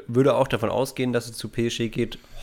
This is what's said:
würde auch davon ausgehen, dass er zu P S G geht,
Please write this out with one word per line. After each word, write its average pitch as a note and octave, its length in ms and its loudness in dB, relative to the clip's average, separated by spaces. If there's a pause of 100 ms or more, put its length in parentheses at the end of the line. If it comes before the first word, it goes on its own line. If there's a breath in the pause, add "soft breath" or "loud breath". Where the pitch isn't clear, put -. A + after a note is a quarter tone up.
würde B2 280 4
auch C3 140 2
davon G#2+ 200 0
ausgehen, B2 440 0
dass A#2+ 140 0
er A2+ 60 -14
zu - 140 -10
P A#2 200 -2
S A2+ 100 -4
G A#2 100 -2
geht, A2+ 320 -4 (240)